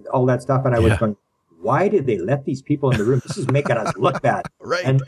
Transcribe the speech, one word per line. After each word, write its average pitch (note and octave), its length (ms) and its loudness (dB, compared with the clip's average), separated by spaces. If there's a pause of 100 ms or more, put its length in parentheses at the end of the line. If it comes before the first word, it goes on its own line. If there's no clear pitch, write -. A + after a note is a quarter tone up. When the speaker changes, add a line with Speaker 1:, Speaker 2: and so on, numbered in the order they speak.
(140)
Speaker 1:
all B2+ 140 2
that B2+ 140 2
stuff, C3+ 240 -2
and B2 100 2
I A#2 40 2
was A2+ 120 4
Speaker 2:
Yeah. G#2 80 0
Speaker 1:
going, G#2+ 180 -2 (440)
"Why C#3+ 260 0
did F3+ 180 0
they G#2 140 0
let C3 260 -2
these C#3+ 160 -4
people C#3 300 0
in B2+ 80 0
the G2+ 40 0
room? B2+ 220 2
This - 120 -10
is C3+ 120 -4
making B2+ 280 0
us G#2+ 200 -4
look - 240 0
bad." - 300 -2
Speaker 2:
<laughs> - 140 -20
Right. F3 200 -2
Speaker 1:
And, C3+ 220 2